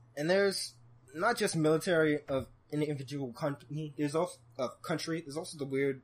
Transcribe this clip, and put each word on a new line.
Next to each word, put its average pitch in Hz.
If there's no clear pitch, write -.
And 151
there's 196
not 220
just 202
military 156
of 135
an 151
individual 139
company, 151
there's 147
also, 175
of 123
country, 165
there's 143
also 175
the 139
weird 135